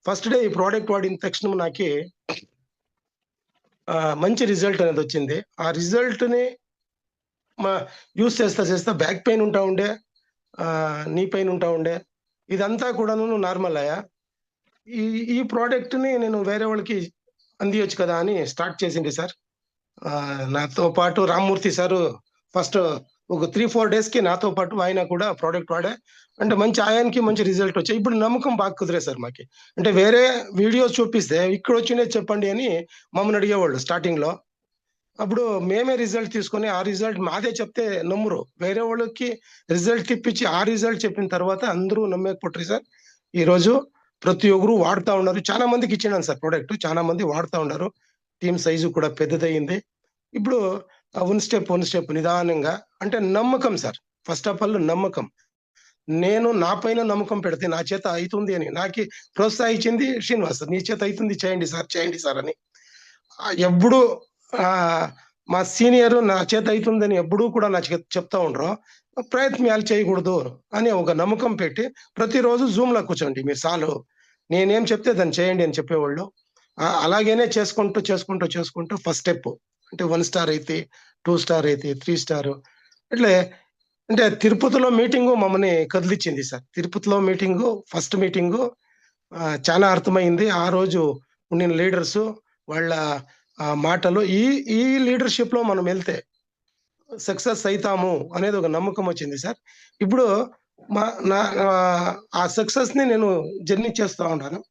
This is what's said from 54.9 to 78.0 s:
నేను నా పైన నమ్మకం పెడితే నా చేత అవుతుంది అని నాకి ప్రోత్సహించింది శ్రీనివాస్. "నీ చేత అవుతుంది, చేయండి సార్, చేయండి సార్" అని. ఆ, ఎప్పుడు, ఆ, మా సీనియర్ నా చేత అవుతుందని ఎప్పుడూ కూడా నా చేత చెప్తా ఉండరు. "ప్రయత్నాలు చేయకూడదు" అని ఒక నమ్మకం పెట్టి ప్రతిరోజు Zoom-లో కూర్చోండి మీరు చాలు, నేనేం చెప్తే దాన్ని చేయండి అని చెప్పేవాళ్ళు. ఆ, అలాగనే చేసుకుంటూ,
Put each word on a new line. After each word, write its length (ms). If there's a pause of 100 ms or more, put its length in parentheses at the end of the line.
నేను 440
నా 220
పైన 280
నమ్మకం 380
పెడితే 260
నా 140 (120)
చేత 140
అవుతుంది 480
అని 160
నాకి 400 (260)
ప్రోత్సహించింది 840
శ్రీనివాస్. 420
"నీ 140
చేత 260
అవుతుంది, 420
చేయండి 220
సార్, 300
చేయండి 220
సార్" 200
అని. 160 (880)
ఆ, 100
ఎప్పుడు, 680 (400)
ఆ, 60 (840)
మా 120
సీనియర్ 680
నా 260
చేత 140
అవుతుందని 480
ఎప్పుడూ 320
కూడా 200
నా 100
చేత 220 (160)
చెప్తా 220
ఉండరు. 380 (440)
"ప్రయత్నాలు 640 (100)
చేయకూడదు" 680 (140)
అని 160
ఒక 200
నమ్మకం 460
పెట్టి 320 (280)
ప్రతిరోజు 480
Zoom-లో 380
కూర్చోండి 400
మీరు 260
చాలు, 360 (460)
నేనేం 340
చెప్తే 280
దాన్ని 220
చేయండి 280
అని 100
చెప్పేవాళ్ళు. 600 (480)
ఆ, 240
అలాగనే 400 (140)
చేసుకుంటూ, 420 (100)